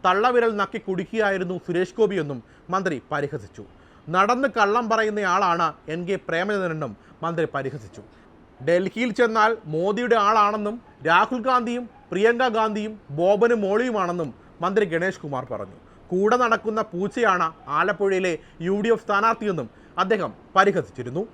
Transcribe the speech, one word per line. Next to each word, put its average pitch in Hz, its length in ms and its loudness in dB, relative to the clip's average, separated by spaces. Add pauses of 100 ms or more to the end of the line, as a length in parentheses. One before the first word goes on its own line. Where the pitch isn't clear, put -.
തള്ളവിരൽ 226 540 2
നക്കി 196 280 -4
കുടിക്കുകയായിരുന്നു 190 760 -2
സുരേഷ് 180 340 -2
ഗോപിയെന്നും 160 400 0 (340)
മന്ത്രി 170 240 -2 (160)
പരിഹസിച്ചു. 139 520 -8 (480)
നടന്ന് 240 420 2
കള്ളം 220 340 2
പറയുന്നയാളാണ് 202 760 2 (280)
എൻ 170 160 -6
കെ 190 80 -2 (100)
പ്രേമചന്ദ്രനെന്നും 170 680 -2 (300)
മന്ത്രി 165 320 -2
പരിഹസിച്ചു. 131 480 -8 (640)
ഡൽഹിയിൽ 190 520 0
ചെന്നാൽ 226 320 4 (220)
മോദിയുടെ 208 440 0 (100)
ആളാണെന്നും 208 500 2 (320)
രാഹുൽ 220 400 2
ഗാന്ധിയും 247 360 0 (260)
പ്രിയങ്ക 233 360 2 (120)
ഗാന്ധിയും 220 340 -2 (260)
ബോബനും 208 480 4
മോളിയുമാണെന്നും 190 640 -2 (340)
മന്ത്രി 202 300 2
ഗണേഷ് 180 300 -2
കുമാർ 135 280 -6
പറഞ്ഞു. 101 260 -10 (340)
കൂടെ 208 320 2
നടക്കുന്ന 220 380 -2 (100)
പൂച്ചയാണ് 180 560 0 (300)
ആലപ്പുഴയിലെ 185 560 0 (340)
യു 196 160 0
ഡി 233 120 4
എഫ് - 100 -12
സ്ഥാനാർത്ഥിയെന്നും 202 640 0 (340)
അദ്ദേഹം 185 280 -2 (260)
പരിഹസിച്ചിരുന്നു. 175 760 0